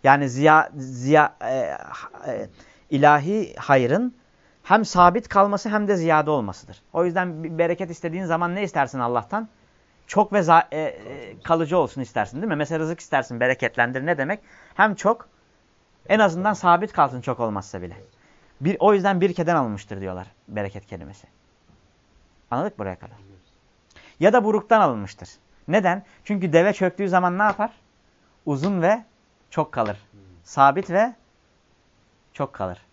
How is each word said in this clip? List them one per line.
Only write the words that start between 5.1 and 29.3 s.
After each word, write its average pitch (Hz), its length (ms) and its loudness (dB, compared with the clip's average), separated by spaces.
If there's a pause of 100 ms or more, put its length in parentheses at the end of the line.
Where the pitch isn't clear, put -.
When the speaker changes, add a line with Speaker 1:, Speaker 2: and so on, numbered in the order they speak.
Speaker 1:
kalması 202 400 2
hem 208 200 -2
de 202 80 2
ziyade 156 340 2
olmasıdır. 104 520 -6 (100)
O 170 120 0
yüzden 175 400 -4
bir 160 140 -8
bereket 170 320 -2
istediğin 170 340 -8
zaman 170 300 -2
ne 202 80 -6
istersin 139 360 -4
Allah'tan? 123 500 -4 (580)
Çok 202 260 -2
ve 202 60 0
za-, 165 320 4
e, 151 100 -6
e, 156 140 -6 (480)
kalıcı 165 360 0
olsun 139 220 -2
istersin 113 360 -6
değil 196 120 -6
mi? 165 80 -2
Mesela 151 220 -4
rızık 160 220 -6
istersin, 127 400 -6
bereketlendir. 127 680 -2
Ne 165 120 -2
demek? 160 220 -6 (340)
Hem 208 200 2
çok, - 340 0 (800)
en 214 100 4
azından 196 340 2
sabit 180 400 2
kalsın 127 280 0
çok 123 200 -6
olmazsa 101 420 -6
bile. 87 140 -14 (640)
Bir, 165 200 0
o 208 140 6
yüzden 196 260 0
bir 180 140 0
keden 170 220 -2
alınmıştır 104 440 -6
diyorlar 92 260 -8 (220)
bereket 101 380 -10
kelimesi. 85 400 -18 (1200)
Anladık 170 280 -6
buraya 95 180 -8
kadar? - 200 -20 (1040)
Ya 180 120 6
da 233 120 4
buruktan 214 360 2
alınmıştır. 113 480 -2 (400)
Neden? 185 340 0 (220)
Çünkü 185 280 -4
deve 175 200 4
çöktüğü 190 360 -2
zaman 180 300 0
ne 202 40 0
yapar? 214 280 -2 (760)
Uzun 160 360 -2
ve 214 220 2 (460)